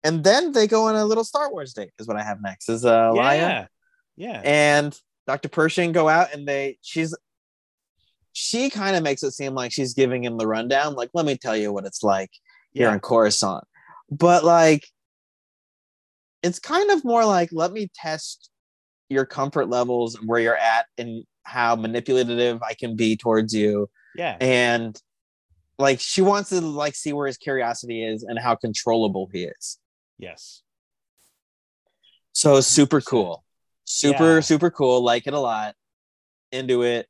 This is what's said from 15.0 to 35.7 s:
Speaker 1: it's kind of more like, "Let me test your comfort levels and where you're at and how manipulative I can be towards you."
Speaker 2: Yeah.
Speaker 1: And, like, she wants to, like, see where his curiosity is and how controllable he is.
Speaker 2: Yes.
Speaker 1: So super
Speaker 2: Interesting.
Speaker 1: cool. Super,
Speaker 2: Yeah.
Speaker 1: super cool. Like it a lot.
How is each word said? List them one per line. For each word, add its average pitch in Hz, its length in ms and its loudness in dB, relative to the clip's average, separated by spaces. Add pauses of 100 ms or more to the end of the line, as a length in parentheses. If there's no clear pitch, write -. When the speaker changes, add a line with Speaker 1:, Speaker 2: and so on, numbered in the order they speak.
Speaker 1:
it's 175 160 -2
kind 392 320 0
of 320 140 2
more 233 200 2
like, 180 280 2
"Let 165 200 -2
me 208 220 -8
test - 560 -12 (580)
your 135 180 0
comfort 139 420 -4
levels 120 460 -2
and 110 140 -12
where 117 120 2
you're 117 160 2
at 117 300 0 (100)
and 113 280 -10 (200)
how 117 320 0
manipulative 120 840 -2
I 113 120 -8
can 117 200 -10
be 110 220 0
towards 110 360 0
you." 104 380 0 (240)
Speaker 2:
Yeah. 156 260 -6
Speaker 1:
And, 120 560 0 (840)
like, 139 200 2
she - 240 -2
wants 202 280 2
to, 185 100 0
like, 147 340 -6
see - 180 -8
where 143 140 -4
his 135 100 -6
curiosity 117 680 -6
is 110 180 -6
and 113 160 -8
how 117 160 0
controllable 107 800 -2
he 90 120 -8
is. - 360 -14 (420)
Speaker 2:
Yes. - 420 -20 (1700)
Speaker 1:
So 139 280 6
super 143 380 4
Speaker 2:
Interesting. - 120 -4
Speaker 1:
cool. 92 340 -2 (400)
Super, 147 520 2
Speaker 2:
Yeah. 160 40 4
Speaker 1:
super 156 300 2
cool. 127 320 2
Like 120 240 0
it 139 80 -6
a 147 60 -2
lot. 107 340 -6 (800)